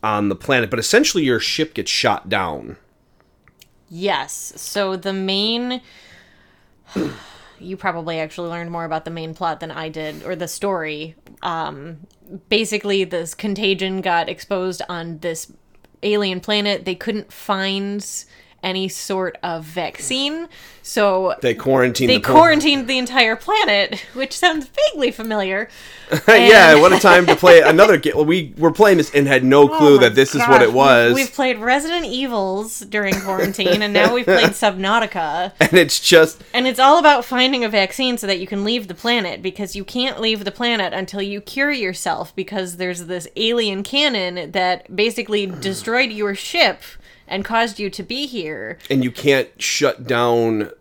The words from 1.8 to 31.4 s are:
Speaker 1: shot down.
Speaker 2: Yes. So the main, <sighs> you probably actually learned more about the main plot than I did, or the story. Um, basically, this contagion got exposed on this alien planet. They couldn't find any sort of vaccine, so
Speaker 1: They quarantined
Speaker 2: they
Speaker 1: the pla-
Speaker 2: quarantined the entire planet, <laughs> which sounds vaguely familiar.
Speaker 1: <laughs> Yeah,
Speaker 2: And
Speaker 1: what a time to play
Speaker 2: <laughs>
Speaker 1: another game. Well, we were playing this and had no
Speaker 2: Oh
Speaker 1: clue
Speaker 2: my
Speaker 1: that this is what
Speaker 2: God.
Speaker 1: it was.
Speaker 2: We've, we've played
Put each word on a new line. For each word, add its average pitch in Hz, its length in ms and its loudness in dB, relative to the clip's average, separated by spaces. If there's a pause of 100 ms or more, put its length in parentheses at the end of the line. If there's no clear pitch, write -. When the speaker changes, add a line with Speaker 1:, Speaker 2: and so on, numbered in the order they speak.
Speaker 1:
shot 104 400 -2
down. 78 480 -6 (1120)
Speaker 2:
Yes. 165 680 -6
So 190 380 -6
the 190 180 -8
main, 220 680 -4 (1120)
<sighs> - 60 -4 (580)
you 185 180 -14
probably 170 420 -6
actually 165 300 -10
learned 170 220 -10
more 165 140 -8
about 160 200 -6
the 170 60 -12
main 160 220 -12
plot 165 260 -6
than 160 120 -14
I 160 180 -12
did, 156 360 -12
or 180 100 -8
the 170 120 -10
story. 160 680 -8 (260)
Um, 156 580 -10 (500)
basically, 208 540 -2
this 170 300 -8
contagion 190 680 -4
got 170 280 -2
exposed 185 600 -8
on 170 300 -10
this 165 320 -10 (500)
alien 202 380 -2
planet. 202 460 -4
They 180 100 -6
couldn't 214 360 -8
find 196 760 -6 (560)
any 190 260 -6
sort 185 560 -8
of 165 220 -8
vaccine, 269 840 -8 (340)
so 190 600 -2
Speaker 1:
They 120 120 0
quarantined 127 560 0
Speaker 2:
they 254 60 6
Speaker 1:
the - 80 -2
pla- - 100 0
Speaker 2:
quarantined 302 540 4
the 262 100 -2
entire 247 380 0
planet, 233 600 0
<laughs> - 180 -16
which 262 240 -8
sounds 320 320 -2
vaguely 370 420 -2
familiar. 214 560 -6 (420)
Speaker 1:
<laughs> - 180 -2
Yeah, 208 460 10
Speaker 2:
And 147 80 8
Speaker 1:
what 180 120 8
a - 60 4
time 180 260 6
to 160 100 4
play 175 260 10
Speaker 2:
<laughs> 135 40 4
Speaker 1:
another 165 320 8
game. 143 180 -2
Well, 147 80 2
we 156 340 0
were 156 140 2
playing 196 280 6
this - 140 -2
and 143 140 4
had 131 160 4
no 135 200 8
Speaker 2:
Oh 143 140 4
Speaker 1:
clue 147 200 8
Speaker 2:
my 123 60 8
Speaker 1:
that 110 120 4
this 135 180 4
is 147 80 0
what 139 180 6
Speaker 2:
God. - 20 8
Speaker 1:
it 113 100 6
was. 120 420 6
Speaker 2:
We've, 135 120 0
we've - 80 -12
played 254 240 -2